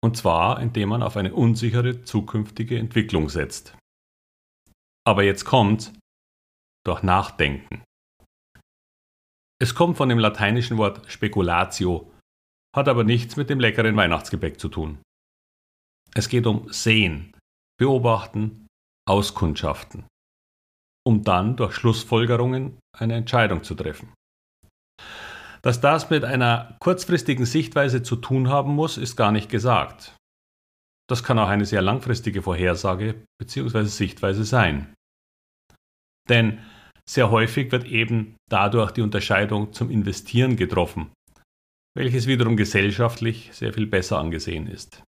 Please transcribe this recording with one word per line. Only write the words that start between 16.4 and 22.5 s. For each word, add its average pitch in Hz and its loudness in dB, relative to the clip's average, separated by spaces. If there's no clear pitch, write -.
um - -2
Sehen, 92 0
Beobachten, 117 0
Auskundschaften, 87 -2
um 104 4
dann 101 2
durch 107 -2
Schlussfolgerungen 120 0